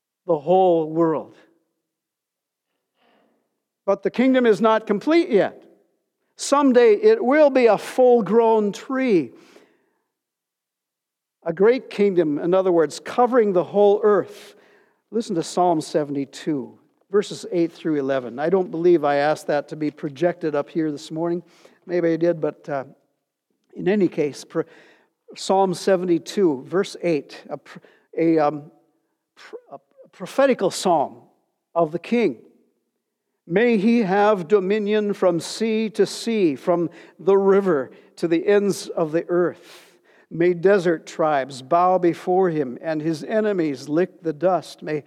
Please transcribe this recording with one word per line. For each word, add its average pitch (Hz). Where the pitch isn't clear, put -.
the 170
whole 170
world. 160
But 196
the 185
kingdom 254
is 202
not 220
complete 302
yet. 170
Someday 247
it 214
will 285
be 262
a 208
full-grown 226
tree. 220
A 170
great 214
kingdom, 175
in 175
other 185
words, 160
covering 233
the 175
whole 202
earth. 202
Listen 214
to 165
Psalm 175
seventy-two, 143
verses 190
eight 170
through 156
eleven. 135
I 156
don't 180
believe 165
I 143
asked 143
that 147
to 160
be 151
projected 160
up 143
here 156
this 143
morning. 170
Maybe 175
I 165
did, 170
but, 151
uh, 139
in 170
any 202
case, 147
pr-, 160
Psalm 190
seventy-two, 175
verse 180
eight, 156
a 147
pr-, -
a, 165
um, 151
pr-, -
a 139
prophetical 202
psalm -
of 170
the 170
King. 208
"May 226
he 233
have 202
dominion 208
from 175
sea 220
to -
sea, 190
from 170
the 190
river 190
to 170
the 165
ends 202
of 160
the 170
earth." 175
May 170
desert 175
tribes 139
bow 180
before 180
him, 151
and 160
his 156
enemies 180
lick 175
the 160
dust. 165
May 151